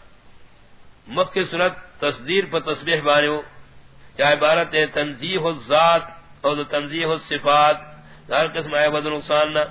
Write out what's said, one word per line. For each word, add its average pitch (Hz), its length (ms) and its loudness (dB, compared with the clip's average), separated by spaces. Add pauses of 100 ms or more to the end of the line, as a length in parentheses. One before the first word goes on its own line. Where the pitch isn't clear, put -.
(1080)
مخ 175 260 -2
کی 185 100 0
سورت 170 560 -4
تصدیر 147 520 -2
پا 165 80 0
تسبیح 156 420 -2
بانے 147 260 4
ہو، 151 140 -2 (760)
یا 147 160 4
عبارت 160 400 2
ہے 156 120 2
تنزیح 151 580 -4
الذات 160 580 2 (400)
اور 147 140 0 (140)
تنزیح 147 380 -4
الصفات، 151 680 2 (540)
ہر 147 180 2
قسم 156 260 -8
عیب 147 200 2
و 151 60 0
نقصان 151 540 0
نہ۔ 151 60 0 (120)